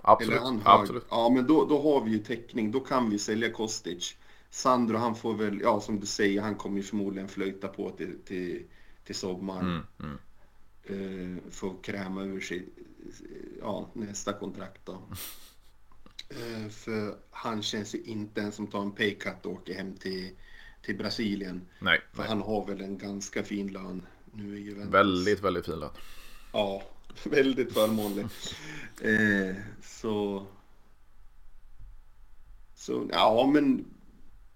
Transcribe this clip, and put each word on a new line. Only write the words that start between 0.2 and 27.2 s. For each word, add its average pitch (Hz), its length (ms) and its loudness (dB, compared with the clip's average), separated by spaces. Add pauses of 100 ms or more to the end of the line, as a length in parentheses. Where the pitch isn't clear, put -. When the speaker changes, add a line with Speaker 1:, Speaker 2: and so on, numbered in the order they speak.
Speaker 2:
Eller - 120 2
han 120 160 -2
har, 104 200 10
Speaker 1:
Absolut. 117 280 -2
Speaker 2:
ja, 117 200 4
men 127 180 6
då, 151 180 8
då 139 160 4
har 139 240 4
vi 110 60 2
ju 107 80 4
täckning. 107 520 -2
Då 127 80 0
kan 127 300 2
vi 104 100 2
sälja 110 320 0
Kostic. 107 640 -6 (340)
Sandro, 120 480 4
han 117 180 0
får 113 180 -2
väl, 101 280 0
ja, 104 200 4
som 107 180 -2
du 101 60 -6
säger, 101 360 2
han 104 140 -2
kommer 101 220 -4
ju 98 60 -2
förmodligen 98 460 -4
flöjta 95 380 -4
på 95 220 -6
till, 90 360 -8
till, 90 380 -4 (420)
till 95 100 -8
sommaren. 92 640 -4 (180)
Speaker 1:
Mm, 73 180 -8 (720)
mm. 95 480 -6
Speaker 2:
Eh, - 140 -14
får 90 320 -8
kräma 95 400 -6
ur 95 180 -6
sig, 90 240 -6 (960)
ja, 92 320 -6
nästa 101 400 -6
kontrakt 95 520 -10
då. 95 220 -10
Speaker 1:
<laughs> - 40 -16 (1200)
Speaker 2:
Eh, 110 400 -6
för 107 460 -4 (160)
han 110 300 -4
känns 101 340 -2
ju - 80 -6
inte 107 380 -6
ens 104 140 -4
som 104 120 -4
tar 104 140 -4
en 101 100 -2
pay 101 240 2
cut - 300 -8
och 92 60 -4
åker 92 220 -8
hem 98 220 -6
till, 92 340 -6 (520)
till 104 160 -4
Brasilien. 98 640 -2 (180)
Speaker 1:
Nej, 85 220 6 (120)
Speaker 2:
För - 60 -6
Speaker 1:
nej. - 100 -2
Speaker 2:
han 107 120 2
har 104 240 0
väl 98 160 -6
en 98 160 -6
ganska 101 460 -6
fin 101 300 -4
lön 92 320 -8 (280)
nu 104 260 -10
i - 20 -10
Juventus. 101 320 -6
Speaker 1:
Väldigt, 95 480 6
väldigt 90 240 0
fin 80 140 -4
lön. 73 100 -6 (640)
Speaker 2:
Ja. 98 320 0 (400)